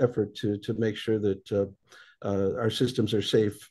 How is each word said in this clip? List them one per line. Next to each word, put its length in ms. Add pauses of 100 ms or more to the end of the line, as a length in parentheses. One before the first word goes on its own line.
effort 360
to, 200
to 160
make 240
sure 220
that, 320
uh, 760
uh, 320
our 120
systems 420
are 80
safe, 500